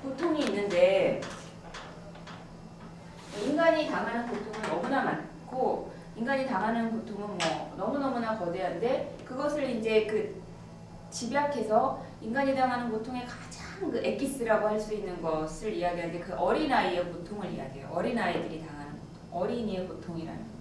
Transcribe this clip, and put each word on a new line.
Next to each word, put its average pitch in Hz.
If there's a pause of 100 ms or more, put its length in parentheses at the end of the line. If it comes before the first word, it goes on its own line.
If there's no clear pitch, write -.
고통이 285
있는데 190 (2250)
인간이 311
당하는 220
고통은 -
너무나 -
많고 - (240)
인간이 262
당하는 226
고통은 202 (100)
뭐 165
너무너무나 233
거대한데 175
그것을 285
이제 220
그 - (720)
집약해서 247 (180)
인간이 269
당하는 247
고통의 240
가장 -
그 233
엑기스라고 220
할 214
수 214
있는 185
것을 160
이야기하는데 170
그 185
어린아이의 196
고통을 202
이야기해요. -
어린아이들이 170
당하는 147
고통, -
어린이의 202
고통이라는 160
거죠. - (120)